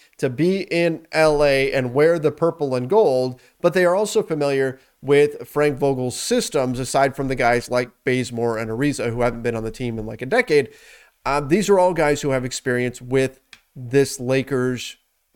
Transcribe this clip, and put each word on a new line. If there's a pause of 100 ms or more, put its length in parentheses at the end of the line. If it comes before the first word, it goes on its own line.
(180)
to
be
in
L
A
and
wear
the
purple
and
gold, (220)
but
they
are
also
familiar (200)
with
Frank
Vogel's
systems,
aside
from
the
guys
like (120)
Bazemore
and
Ariza,
who
haven't
been
on
the
team
in,
like,
a
decade. (500)
Uh,
these
are
all
guys
who
have
experience
with (340)
this
Lakers (380)